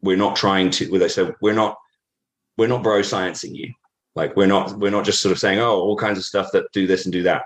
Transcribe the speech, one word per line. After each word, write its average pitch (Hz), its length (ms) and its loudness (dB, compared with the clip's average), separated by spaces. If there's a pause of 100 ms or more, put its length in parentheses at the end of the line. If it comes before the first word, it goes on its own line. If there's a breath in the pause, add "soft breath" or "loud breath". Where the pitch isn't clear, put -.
We're 95 160 0
not 101 180 0
trying 95 360 2
to, 85 200 -4
with 92 120 2
I 85 40 2
said, 90 340 -2
we're 107 120 2
not, 107 240 0 (800)
we're 113 100 2
not 123 160 0
bro 104 180 2
sciencing 92 540 -4
you. - 180 -12 (420)
Like, 78 200 -4
we're 98 120 4
not, 98 300 2
we're 101 140 0
not 101 140 0
just 101 160 0
sort 98 100 0
of 85 80 0
saying, 101 200 2
Oh, 113 200 2
all 101 180 0
kinds 104 220 -2
of 92 60 -10
stuff 95 260 -4
that 92 220 0
do 98 120 0
this 92 200 0
and 90 80 -6
do 87 100 -2
that. 87 220 0